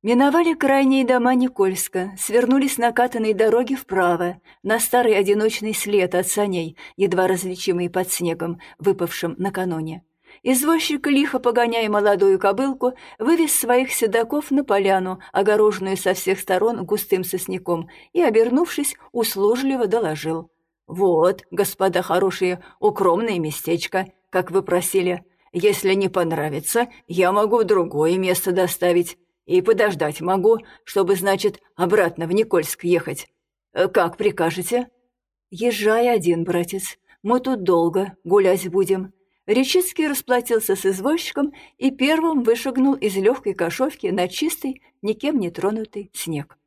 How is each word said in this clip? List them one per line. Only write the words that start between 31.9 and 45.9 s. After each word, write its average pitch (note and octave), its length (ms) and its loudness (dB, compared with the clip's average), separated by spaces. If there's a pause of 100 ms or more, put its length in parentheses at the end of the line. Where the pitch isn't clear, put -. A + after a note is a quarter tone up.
в E3 60 -4
Никольск F#3 540 0
ехать. E3+ 420 -2 (460)
Э, F#3 160 0
как F3 260 0
прикажете?» F#3+ 720 -2 (600)
«Езжай G#3+ 580 0
один, E3+ 380 0
братец, F3 520 -4 (240)
мы B3 200 0
тут B3+ 220 -4
долго F3 600 2
гулять F#3 460 2
будем». F#3+ 420 0 (340)
Речицкий D4+ 600 0
расплатился A#3+ 720 0
с - 80 -10
извозчиком C#4+ 680 -2 (260)
и C4 140 0
первым D#4 520 0
вышагнул B3+ 500 0
из G3+ 240 -2
лёгкой G3+ 360 0
кошовки G#3 540 -4
на F3+ 220 0
чистый, D4 520 -6 (200)
никем A3 360 -2
не F3+ 120 -2
тронутый G3+ 640 -6